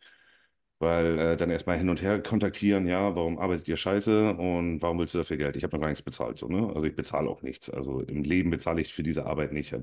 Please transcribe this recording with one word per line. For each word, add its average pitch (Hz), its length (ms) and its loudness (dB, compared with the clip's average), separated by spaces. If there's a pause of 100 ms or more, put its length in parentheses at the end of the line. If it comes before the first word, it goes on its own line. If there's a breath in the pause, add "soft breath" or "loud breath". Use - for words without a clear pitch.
(800 soft breath)
Weil, 82 400 4
äh, 82 180 4
dann 85 140 0
erstmal 82 260 0
hin 90 120 2
und 87 120 0
her 98 220 0
kontaktieren, 101 640 2
ja, 92 280 2
warum 82 220 0
arbeitet 87 300 -2
ihr 80 100 0
scheiße 104 560 4
und 85 480 0
warum 85 160 0
willst 85 160 -2
du 87 60 0
dafür 82 180 -2
Geld? 71 180 -2
Ich 71 80 -6
habe 78 120 -4
noch 73 60 -2
gar 76 80 2
nichts 73 120 -4
bezahlt, 58 380 -6
so, - 80 -8
ne? 101 260 -2
Also 78 140 0
ich 73 80 -4
bezahle 73 340 -2
auch - 140 -8
nichts. - 260 -8
Also 67 320 -4
im 71 220 -4
Leben 85 260 2
bezahle 82 320 0
ich - 100 -6
für 78 120 -6
diese 76 240 -2
Arbeit 73 260 -2
nicht. 73 300 -4